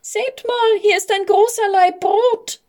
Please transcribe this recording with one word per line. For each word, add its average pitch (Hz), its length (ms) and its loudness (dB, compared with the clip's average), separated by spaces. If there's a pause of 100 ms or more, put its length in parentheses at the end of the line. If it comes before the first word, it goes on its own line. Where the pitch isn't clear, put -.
Seht 508 460 -8
mal, 466 340 0
hier 403 160 2
ist 381 160 -6
ein 392 140 -2
großer 415 440 2
Laib 370 300 2
Brot 453 680 -2